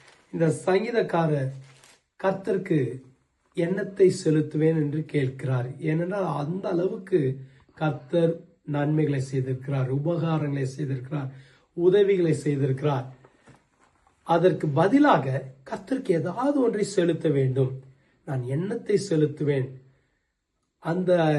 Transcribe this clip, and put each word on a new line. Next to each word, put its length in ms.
இந்த 220
சங்கீதக்காரர் 840
கர்த்தருக்கு 800
எண்ணத்தை 580
செலுத்துவேன் 520
என்று 280
கேட்கிறார். 760
ஏனென்றால் 680
அந்த 220
அளவுக்கு 680
கர்த்தர் 680
நன்மைகளை 560
செய்திருக்கிறார், 640
உபகாரங்களை 720
செய்திருக்கிறார், 500
உதவிகளை 600
செய்திருக்கிறார். 720
அதற்கு 460
பதிலாக 760
கர்த்தருக்கு 400
ஏதாவது 520
ஒன்றை 220
செலுத்த 440
வேண்டும். 520
"நான் 200
எண்ணத்தை 540
செலுத்துவேன்." 580
அந்த 380